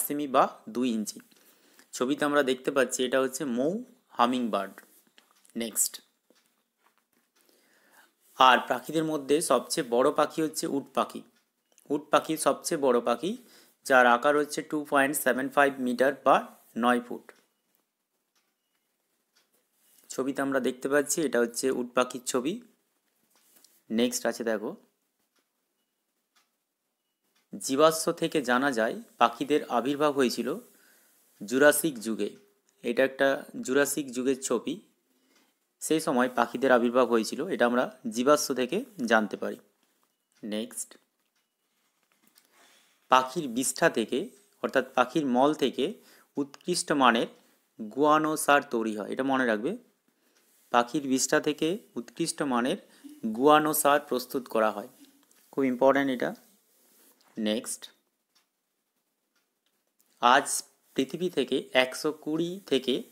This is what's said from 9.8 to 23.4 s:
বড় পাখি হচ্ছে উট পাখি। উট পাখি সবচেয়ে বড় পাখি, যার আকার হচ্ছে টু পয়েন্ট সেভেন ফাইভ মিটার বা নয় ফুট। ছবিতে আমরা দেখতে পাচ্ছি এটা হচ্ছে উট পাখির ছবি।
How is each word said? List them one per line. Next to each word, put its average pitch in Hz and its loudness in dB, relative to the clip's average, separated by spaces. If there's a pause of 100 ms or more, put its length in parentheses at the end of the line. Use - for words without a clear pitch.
বড় 123 2
পাখি 147 -2
হচ্ছে 156 -4
উট 139 -6
পাখি। 113 -4 (680)
উট 147 -2
পাখি 151 2
সবচেয়ে 147 -2
বড় 123 4
পাখি, 120 -2 (540)
যার 127 6
আকার 120 4
হচ্ছে 147 -2
টু 151 -6 (120)
পয়েন্ট 139 2
সেভেন 127 0
ফাইভ 139 4
মিটার 127 0 (100)
বা 143 6 (420)
নয় 120 2
ফুট। - -12 (2750)
ছবিতে 135 -6
আমরা 135 0
দেখতে 127 -4
পাচ্ছি 143 0 (100)
এটা 120 0
হচ্ছে 120 -2
উট 123 -4
পাখির 123 -2
ছবি। 135 -2 (1400)